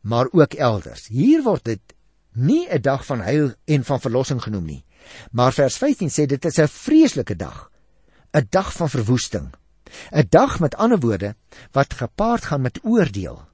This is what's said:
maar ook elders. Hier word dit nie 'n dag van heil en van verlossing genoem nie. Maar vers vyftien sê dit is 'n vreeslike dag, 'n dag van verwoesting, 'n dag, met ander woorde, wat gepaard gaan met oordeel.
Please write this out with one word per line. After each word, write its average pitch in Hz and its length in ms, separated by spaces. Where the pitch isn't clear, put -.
maar 117 300
ook 156 220
elders. 107 540
Hier 247 360
word 208 200
dit - 320
nie 254 340
'n 160 120
dag 135 240
van 123 160
heil 135 320
en 143 180
van 131 160
verlossing 127 420
genoem 101 240
nie. 71 200
Maar 123 220
vers 135 240
vyftien 254 320
sê 151 160
dit 139 200
is 165 140
'n 151 80
vreeslike 262 680
dag, - 360
'n 139 160
dag 190 240
van 160 160
verwoesting, 110 640
'n - 180
dag, 247 300
met - 160
ander 226 240
woorde, 104 360
wat - 220
gepaard 220 520
gaan 139 160
met 127 220
oordeel. 104 680